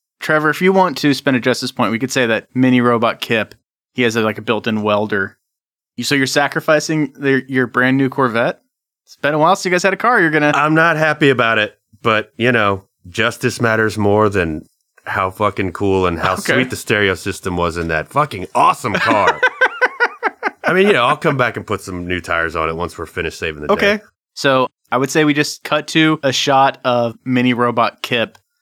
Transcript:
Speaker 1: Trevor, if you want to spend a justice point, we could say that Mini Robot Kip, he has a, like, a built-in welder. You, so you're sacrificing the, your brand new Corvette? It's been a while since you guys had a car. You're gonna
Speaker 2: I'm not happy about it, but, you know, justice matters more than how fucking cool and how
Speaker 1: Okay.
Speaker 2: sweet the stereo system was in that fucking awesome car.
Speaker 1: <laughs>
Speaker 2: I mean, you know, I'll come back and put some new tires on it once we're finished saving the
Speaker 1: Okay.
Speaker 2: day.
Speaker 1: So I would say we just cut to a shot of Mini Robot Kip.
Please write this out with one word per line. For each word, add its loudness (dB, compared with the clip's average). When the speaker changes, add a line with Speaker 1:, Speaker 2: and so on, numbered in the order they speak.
Speaker 1:
Trevor, 0
if -4
you 6
want 2
to 2
spend 0
a 0
justice -2
point, -2
we -2
could -4
say 2
that -2
Mini 4
Robot 2
Kip, -2
he -2
has 0
a, 2
like, -2
a -12
built-in -2
welder. -2
You, -8
so 0
you're 2
sacrificing 0
the, 0
your 0
brand 2
new 2
Corvette? 0
It's -20
been -2
a 0
while 4
since -8
you -2
guys 2
had 2
a -4
car. 2
You're 4
gonna 2
Speaker 2:
I'm 2
not 4
happy 2
about 2
it, -2
but, 0
you 2
know, 0
justice -2
matters 0
more 4
than -2
how -4
fucking -4
cool 0
and -2
how -2
Speaker 1:
Okay. -2
Speaker 2:
sweet 0
the -6
stereo 0
system -6
was -2
in -4
that -2
fucking -4
awesome 0
car. 0
Speaker 1:
<laughs> -4
Speaker 2:
I 0
mean, 4
you 4
know, 2
I'll 0
come 0
back -2
and -10
put -4
some -10
new -2
tires -4
on -2
it -6
once -6
we're -10
finished -8
saving -8
the 0
Speaker 1:
Okay. 0
Speaker 2:
day. -16
Speaker 1:
So 0
I 0
would 0
say 2
we 2
just -4
cut -4
to 2
a 0
shot 2
of 0
Mini 0
Robot -2
Kip. -4